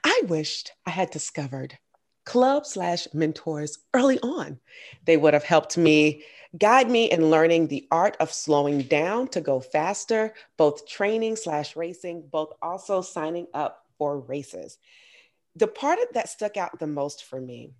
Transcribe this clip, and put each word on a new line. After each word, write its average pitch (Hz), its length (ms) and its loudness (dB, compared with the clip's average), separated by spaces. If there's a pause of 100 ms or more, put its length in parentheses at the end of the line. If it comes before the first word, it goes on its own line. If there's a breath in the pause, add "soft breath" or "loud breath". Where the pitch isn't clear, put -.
I 440 220 2
wished 156 460 -4 (120)
I 185 60 -8
had 175 200 -2
discovered 135 680 -10 (460)
club 269 420 2
slash 175 480 -4
mentors 151 640 -4 (160)
early 254 260 4
on. 233 400 -8 (440 loud breath)
They 165 120 6
would 151 180 6
have 147 100 4
helped 156 340 2
me, 151 460 4 (340 loud breath)
guide 226 320 6
me 233 200 2
in 160 200 4
learning 165 380 6
the 143 220 -6
art 165 300 2
of 156 120 0
slowing 147 500 0
down 180 460 0
to 208 120 -4
go 143 200 -2
faster, 208 760 -2 (220 loud breath)
both 147 300 2
training 220 500 -2
slash 151 400 -6
racing, 170 540 -10
both 156 300 -4
also 185 400 -4
signing 170 540 -8
up - 320 -6 (100)
for 147 220 -4
races. 127 600 -12 (760 soft breath)
The 208 140 0
part 294 300 -2 (140)
that - 160 -4
stuck - 280 -8
out 185 220 -6
the 160 80 -8
most 143 380 -6
for - 160 -12
me 123 400 -16